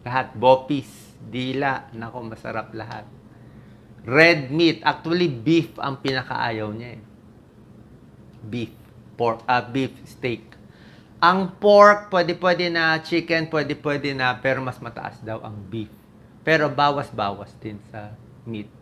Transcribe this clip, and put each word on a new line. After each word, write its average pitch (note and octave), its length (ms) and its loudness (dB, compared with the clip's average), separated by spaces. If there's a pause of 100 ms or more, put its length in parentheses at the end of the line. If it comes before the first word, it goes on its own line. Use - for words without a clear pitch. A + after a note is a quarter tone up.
Lahat. B2 320 -4
Bopis, C3 880 2
dila, B2+ 720 -6
nako, A#2 320 -12
masarap A2 480 -10
lahat. A2 320 -12 (1040)
Red D3+ 400 6
meat, D#3+ 320 2
actually E3 480 0
beef D3 480 0
ang C3+ 240 -6
pinakaayaw A#2+ 720 -4
niya A#2 240 -12
eh. G#2+ 60 -20 (1500)
Beef. A2+ 240 -8 (480)
Pork, A2+ 240 0
ah, B2 160 0
beef A#2+ 320 -4 (160)
steak. - 480 -8 (640)
Ang F#3 400 2
pork, G#3 480 8
pwede-pwede F3 640 0
na. D#3+ 320 2
Chicken, E3 480 -2
pwede-pwede C#3+ 640 -4
na. B2+ 240 -2
Pero C3 240 -2
mas B2 160 -10
mataas A2+ 400 -12
daw A2 240 -10
ang G#2+ 240 -14
beef. A2 240 -8 (540)
Pero D3+ 240 2
bawas-bawas B2+ 880 -2
din G#2+ 180 -12 (140)
sa G#2+ 240 -14 (320)
meat. G#2+ 240 -10 (120)